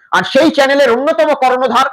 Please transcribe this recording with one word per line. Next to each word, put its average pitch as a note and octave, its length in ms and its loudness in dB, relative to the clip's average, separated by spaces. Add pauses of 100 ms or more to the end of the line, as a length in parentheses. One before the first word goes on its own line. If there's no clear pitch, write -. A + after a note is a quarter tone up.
(120)
আর F3+ 100 0
সেই D4 280 0
চ্যানেলের C#4 400 0
অন্যতম D4+ 440 0
কর্ণধার B3+ 580 0